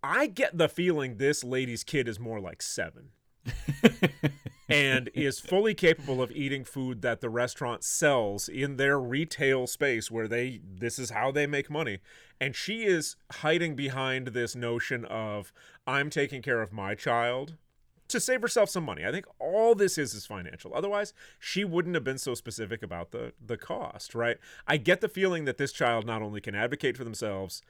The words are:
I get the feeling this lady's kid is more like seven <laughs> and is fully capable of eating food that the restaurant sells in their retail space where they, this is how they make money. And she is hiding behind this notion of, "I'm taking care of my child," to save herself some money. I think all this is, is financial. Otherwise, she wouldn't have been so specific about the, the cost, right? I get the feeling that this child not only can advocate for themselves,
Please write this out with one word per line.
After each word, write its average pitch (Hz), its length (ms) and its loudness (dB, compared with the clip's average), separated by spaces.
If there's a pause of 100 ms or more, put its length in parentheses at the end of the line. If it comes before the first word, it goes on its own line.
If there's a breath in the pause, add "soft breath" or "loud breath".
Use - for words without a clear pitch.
I 208 260 4
get 180 300 0
the 160 120 6
feeling 147 480 2
this 139 260 2
lady's 127 400 -2
kid 131 240 0
is 107 140 -6
more 113 180 -6
like 90 220 -10
seven - 480 -6 (360)
<laughs> - 1200 2
and 135 440 4
is 139 280 -2
fully 208 320 2
capable 143 480 2
of 120 100 0
eating 139 320 -4
food 127 380 -6
that 117 180 0
the 120 100 -4
restaurant 120 540 -2
sells 113 640 2
in 139 300 -4
their 139 200 6
retail 135 680 0
space 120 420 0
where 113 200 -2
they, 120 360 -2
this 98 320 -6
is 127 120 -6
how 131 220 0
they 147 140 2
make 143 240 -2
money. 147 300 -2 (400 loud breath)
And 131 160 -2
she 226 300 -4
is 175 320 2 (120)
hiding 160 460 2
behind 131 520 -2
this 117 280 -2
notion 120 480 -2
of, 107 480 -6 (340 loud breath)
"I'm 139 240 0
taking 139 320 -2
care 120 200 2
of 104 100 -4
my 104 240 -4
child," 127 640 0 (520)
to 247 120 0
save 247 200 2
herself 226 280 4
some 170 160 -4
money. 85 200 -6
I 107 60 0
think 180 140 -4 (120)
all 220 380 6
this 196 220 2
is, 131 160 0
is 104 120 -12
financial. - 480 -10
Otherwise, 202 400 -2 (260 loud breath)
she - 260 -2
wouldn't 175 280 0
have 143 120 0
been 131 120 -2
so 127 180 -4
specific 110 460 -8
about 87 300 -8
the, 120 220 -8 (120)
the 110 120 -4
cost, - 580 -8
right? 117 220 0 (280 loud breath)
I 151 120 2
get 170 240 4
the 208 80 0
feeling 185 340 0
that 131 140 -2
this 139 160 -2
child 117 320 2
not 110 160 -4
only 104 180 -6
can 101 160 -8
advocate 123 400 0
for 131 80 -10
themselves, 104 680 -6